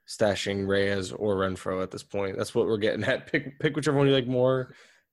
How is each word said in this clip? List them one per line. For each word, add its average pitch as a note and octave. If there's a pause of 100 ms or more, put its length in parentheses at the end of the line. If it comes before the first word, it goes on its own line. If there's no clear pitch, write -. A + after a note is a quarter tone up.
stashing G2
Reyes G2
or G2+
Renfroe F#2
at F#2
this G2
point. G2
That's A2
what A2
we're A2
getting G#2+
at. -
Pick, C3+
pick D3+
whichever C#3+
one C#3+
you C#3
like C3+
more. B2+ (400)